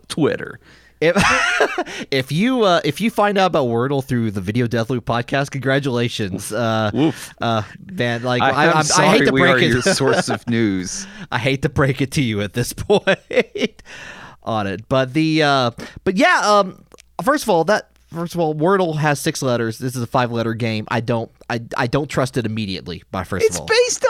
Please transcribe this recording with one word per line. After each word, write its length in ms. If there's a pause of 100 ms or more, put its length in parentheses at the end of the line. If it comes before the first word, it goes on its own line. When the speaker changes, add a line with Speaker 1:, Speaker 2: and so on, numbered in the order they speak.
Speaker 1:
Twitter. 520 (420)
Speaker 2:
if, 160
<laughs> 920
if 200
you, 320
uh, 220
if 160
you 100
find 260
out 100
about 180
Wordle 400
through 260
the 80
Video 280
Death 220
Loop 160
podcast, 460
congratulations. 1040
Uh, 400
Speaker 1:
Woof. 480
Speaker 2:
uh, 220 (280)
man, 320
like, 180
Speaker 1:
I, 100
Speaker 2:
I, 200
Speaker 1:
I'm 60
Speaker 2:
I'm, 80
Speaker 1:
sorry 220
Speaker 2:
I 100
hate 80
to 80
Speaker 1:
we 80
Speaker 2:
break 140
Speaker 1:
are 40
Speaker 2:
it. 120
Speaker 1:
your 100
source 480
of 180
Speaker 2:
<laughs> 20
Speaker 1:
news. 560 (280)
Speaker 2:
I 60
hate 240
to 60
break 320
it 120
to 80
you 200
at 120
this 200
<laughs> 0
point 1080 (640)
on 240
it, 200
but 260
the, 300
uh, 280 (320)
but 140
yeah, 260
um, 400 (400)
first 200
of 60
all, 160
that, 240 (240)
first 220
of 40
all, 140
Wordle 440
has 220
six 220
letters. 380
This 160
is 80
a 40
five-letter 460
game. 360
I 120
don't, 300 (180)
I, 120 (140)
I 120
don't 200
trust 300
it 80
immediately. 680
By 120
first 220
Speaker 1:
It's 100
Speaker 2:
of 60
all, 60
Speaker 1:
based 420